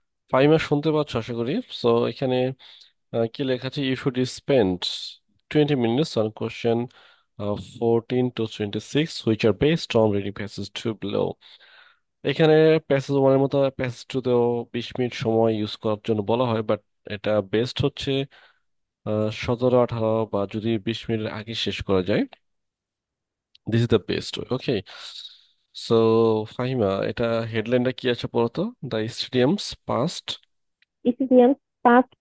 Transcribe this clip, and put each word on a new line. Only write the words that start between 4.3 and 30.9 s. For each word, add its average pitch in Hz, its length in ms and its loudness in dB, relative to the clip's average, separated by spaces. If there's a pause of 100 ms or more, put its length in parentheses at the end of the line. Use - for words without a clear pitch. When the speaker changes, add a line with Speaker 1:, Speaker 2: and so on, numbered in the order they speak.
Speaker 1:
spend 98 400 2 (720)
twenty 151 260 2
minutes 123 420 0
on 107 140 2
question, 113 460 -2 (640)
uh, 104 160 -4 (240)
fourteen 117 460 0 (100)
to 113 100 -4
twenty-six, 107 600 -4 (200)
which 110 180 2
are 101 180 2
based 156 320 0
on 110 160 4
reading 98 300 -4
passage 101 300 -10 (100)
two 113 180 -4
below।" 98 320 -2 (920)
এখানে 156 560 4
প্যাসেজ 139 360 -2
ওয়ানের 135 240 6
মতো 139 320 2
প্যাসেজ 127 380 -8
টু-তেও 120 640 0
বিশ 120 260 -8
মিনিট 123 140 -2
সময় 113 400 2
ইউজ 107 240 -4
করার 107 200 -4 (100)
জন্য 107 140 0
বলা 117 240 0
হয়, 113 160 0
but 107 180 -2 (260)
এটা 107 360 -2
বেস্ট 110 440 -2
হচ্ছে, 139 400 -4 (800)
আহ, 107 260 -2
সতেরো, 123 480 0
আঠারো 110 520 0
বা 101 220 -2
যদি 113 260 -2
বিশ 113 300 -6
মিনিটের 107 240 -2
আগে 110 200 -10
শেষ - 300 -6
করা 95 200 2
যায়, 110 220 0 (1400)
this 117 180 2
is 117 100 4
the - 40 -6 (100)
best - 260 -6
way, - 200 -6
okay? 120 240 -4 (1040)
So, 117 80 2 (500)
ফাহিমা, 110 600 -2
এটা 117 360 -2
হেডলাইনটা 117 500 0
কি 123 180 -4
আছে 120 240 -2
বলো 117 140 2
তো? 196 240 -4 (140)
The 117 120 -4
stadium's 127 800 0 (120)
past 117 500 -4 (720)